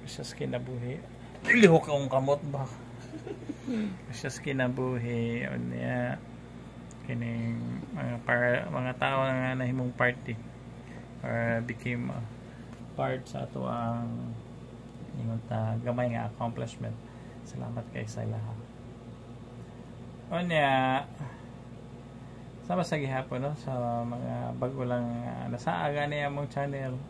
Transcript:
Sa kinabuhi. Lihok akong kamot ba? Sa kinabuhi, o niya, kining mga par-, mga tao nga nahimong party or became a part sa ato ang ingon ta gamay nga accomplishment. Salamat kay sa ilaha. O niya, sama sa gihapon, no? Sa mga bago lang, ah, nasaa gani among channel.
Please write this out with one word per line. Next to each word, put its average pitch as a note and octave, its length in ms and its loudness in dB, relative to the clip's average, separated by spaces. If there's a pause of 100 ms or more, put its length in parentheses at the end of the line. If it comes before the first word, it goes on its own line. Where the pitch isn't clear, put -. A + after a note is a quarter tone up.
Sa C#3 220 -8
kinabuhi. B2+ 720 -4 (500)
Lihok F3+ 380 12
akong C#3 240 2
kamot C3+ 340 6
ba? C#3 220 -2 (1400)
Sa - 180 -4
kinabuhi, B2 1200 0
o C3 100 -2
niya, B2 640 0 (840)
kining A#2 560 -2 (340)
mga B2+ 300 -2
par-, B2 460 6
mga B2+ 260 0
tao C3+ 280 4
nga B2+ 320 2
nahimong B2+ 360 2
party B2 440 2 (840)
or A#2 440 2
became A#2+ 460 -2
a B2+ 100 -2 (760)
part C3 300 0
sa C3+ 180 -4
ato B2+ 220 -4
ang A#2 680 -2 (840)
ingon A2+ 320 0
ta A2 320 0
gamay A#2+ 320 2
nga A2+ 180 -2
accomplishment. A#2 680 -4 (480)
Salamat A#2+ 480 -6
kay B2 140 -4
sa A2+ 180 -4
ilaha. A2 300 -2 (1800)
O F3 120 0
niya, C#3 640 6 (1600)
sama F3+ 200 2
sa E3 140 2
gihapon, C3 440 0
no? C#3+ 160 0
Sa - 140 -6 (320)
mga A#2+ 300 -2 (240)
bago B2+ 260 0
lang, B2 220 2 (200)
ah, B2 220 -4
nasaa D#3 440 0
gani D3 300 2
among C#3+ 280 0
channel. C#3 460 0 (160)